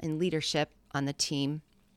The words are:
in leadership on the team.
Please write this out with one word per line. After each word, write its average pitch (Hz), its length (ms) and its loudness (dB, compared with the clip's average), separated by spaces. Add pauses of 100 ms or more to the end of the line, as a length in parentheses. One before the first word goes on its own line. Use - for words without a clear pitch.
in 156 180 -2
leadership 160 520 0 (220)
on 139 120 0
the 143 80 -2
team. 143 480 0 (360)